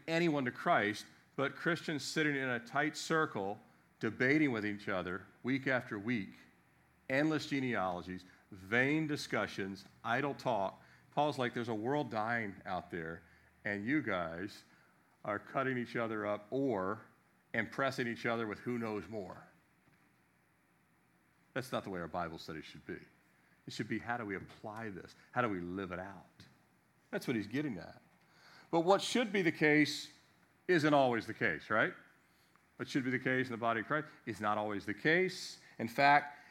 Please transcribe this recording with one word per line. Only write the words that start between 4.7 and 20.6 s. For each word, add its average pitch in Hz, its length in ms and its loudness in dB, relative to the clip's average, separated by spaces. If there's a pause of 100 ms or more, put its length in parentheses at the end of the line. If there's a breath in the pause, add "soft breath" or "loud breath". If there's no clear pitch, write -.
other 92 360 -2 (200)
week 131 240 -2
after 127 300 0
week, 104 360 -4 (760)
endless 147 380 2
genealogies, 92 760 -2 (280 loud breath)
vain 123 560 2
discussions, 101 800 -2 (180)
idle 131 320 0
talk. 98 440 0 (360 loud breath)
Paul's 147 240 2
like, 120 140 0
"There's 120 160 -4
a 117 40 -2
world 123 380 -2
dying 110 420 -2 (120)
out 92 260 -4
there, 82 300 -6 (420 soft breath)
and 101 220 -4
you 147 160 0
guys 90 640 -4 (600 soft breath)
are 104 160 -2
cutting 131 380 -2
each 117 180 -6
other 110 320 -2
up 104 240 -2
or 113 480 0 (540)
impressing 123 540 0
each 113 180 -4
other 117 220 0
with 101 120 -6
who 120 180 -4
knows 107 320 -4
more." 95 280 -10 (2250)